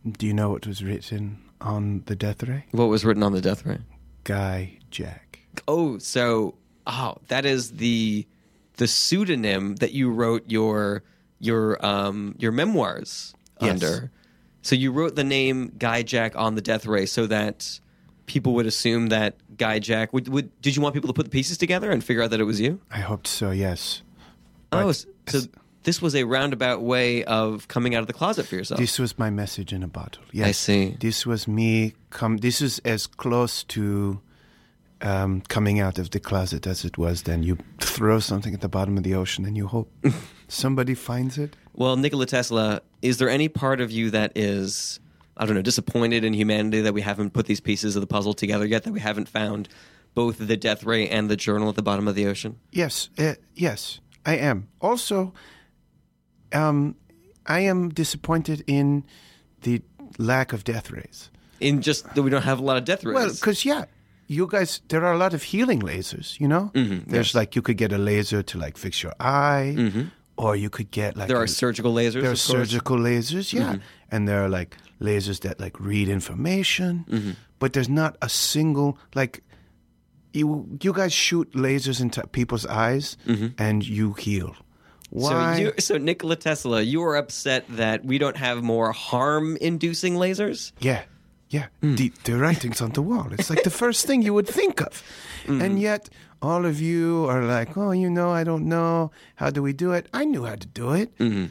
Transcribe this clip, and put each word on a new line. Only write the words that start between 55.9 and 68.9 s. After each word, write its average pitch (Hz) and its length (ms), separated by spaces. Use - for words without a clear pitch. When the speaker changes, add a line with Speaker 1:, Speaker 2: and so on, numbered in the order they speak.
Speaker 1:
um, 147 420
I 170 140
am 185 300
disappointed 156 760
in 143 380
the 120 200
lack 127 340
of 104 120
death 113 260
rays. - 400
Speaker 2:
In 143 220
just 147 320
that 143 80
we 135 80
don't 135 120
have 135 160
a 131 40
lot 131 140
of 123 80
death 180 200
rays? 226 100
Speaker 1:
Well, 233 160
'cause, 208 240
yeah, 294 200
you 160 200
guys, 190 420
there 160 160
are 175 80
a 170 60
lot 180 160
of 143 80
healing 208 380
lasers, - 600
you 143 80
know? 190 260
Speaker 2:
Mm-hmm, 98 360
Speaker 1:
There's, 113 180
Speaker 2:
yes. - 60
Speaker 1:
like, 110 220
you 120 60
could 113 140
get 104 160
a 101 60
laser 104 440
to, - 160
like, 76 200
fix - 240